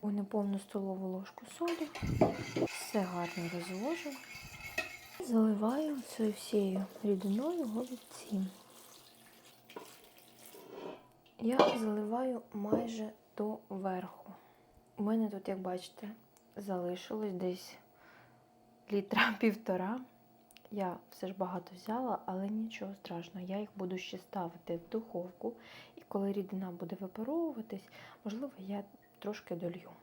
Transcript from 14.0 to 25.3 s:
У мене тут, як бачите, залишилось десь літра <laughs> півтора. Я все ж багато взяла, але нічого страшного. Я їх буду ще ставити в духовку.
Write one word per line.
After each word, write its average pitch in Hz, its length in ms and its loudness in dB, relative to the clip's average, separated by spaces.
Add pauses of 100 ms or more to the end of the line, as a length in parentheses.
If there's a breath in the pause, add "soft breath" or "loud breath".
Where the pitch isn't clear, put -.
У 208 60 0
мене 220 260 4
тут, 196 180 -4
як 190 120 0
бачите, 185 500 -4 (460)
залишилось 196 760 -2
десь 180 420 -2 (1160 loud breath)
літра 220 460 6
<laughs> - 20 -10
півтора. 202 600 2 (720)
Я 185 260 0 (140)
все - 160 -6
ж 190 100 -6
багато 185 380 -2
взяла, 226 500 0
але 190 220 -2
нічого 214 460 -2
страшного. 180 540 -8
Я 190 120 -2
їх 208 160 -4
буду 185 220 -2
ще 185 200 -6
ставити 175 580 -4
в 170 160 -8
духовку. 220 640 -4 (420 loud breath)